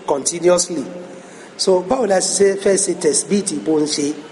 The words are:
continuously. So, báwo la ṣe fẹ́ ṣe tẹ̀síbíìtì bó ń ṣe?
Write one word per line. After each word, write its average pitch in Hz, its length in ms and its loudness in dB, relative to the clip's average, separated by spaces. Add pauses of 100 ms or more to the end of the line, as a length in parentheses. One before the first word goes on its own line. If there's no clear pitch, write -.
continuously. 165 800 0 (680)
So, - 260 0
báwo 233 260 0
la 190 160 2
ṣe 196 340 2
fẹ́ 196 220 2
ṣe 185 160 0
tẹ̀síbíìtì 165 720 0
bó 156 100 0
ń 151 140 2
ṣe? 147 200 -2 (240)